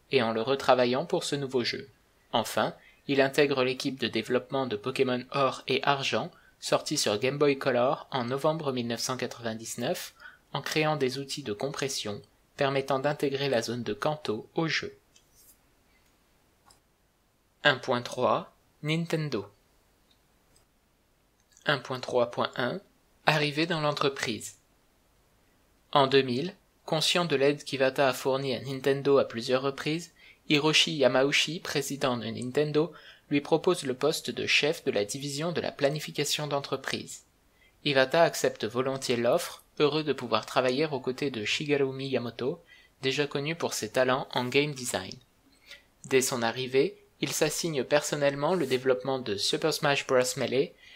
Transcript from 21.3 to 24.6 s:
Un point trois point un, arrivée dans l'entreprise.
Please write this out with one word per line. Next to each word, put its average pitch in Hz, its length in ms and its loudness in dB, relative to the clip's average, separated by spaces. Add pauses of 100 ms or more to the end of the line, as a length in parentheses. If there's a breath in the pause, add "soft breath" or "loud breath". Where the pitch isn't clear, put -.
Un 143 140 2
point 131 200 -6
trois 120 320 0
point - 240 -2
un, 135 240 -2 (460)
arrivée 151 400 2
dans 165 160 -2
l'entreprise. 143 760 0 (1400)